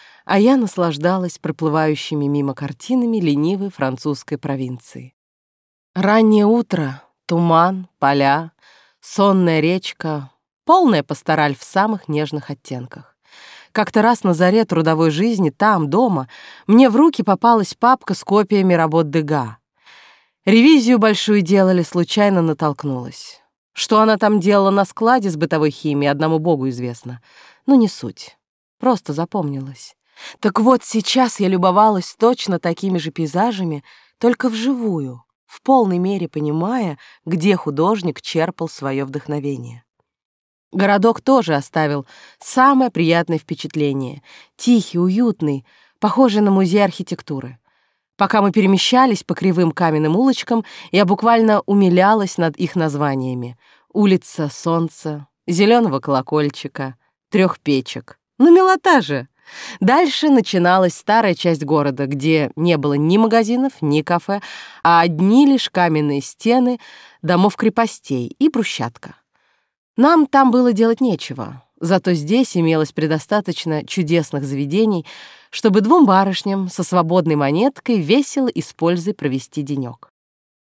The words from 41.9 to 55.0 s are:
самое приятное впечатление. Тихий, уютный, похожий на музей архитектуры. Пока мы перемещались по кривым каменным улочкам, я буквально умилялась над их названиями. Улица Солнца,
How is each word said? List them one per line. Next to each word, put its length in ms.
самое 520
приятное 460
впечатление. 840
Тихий, 420
уютный, 640
похожий 420
на 100
музей 320
архитектуры. 760
Пока 240
мы 100
перемещались 720
по 100
кривым 380
каменным 460
улочкам, 480
я 140
буквально 560
умилялась 760
над 200
их 180
названиями. 840
Улица 580
Солнца, 760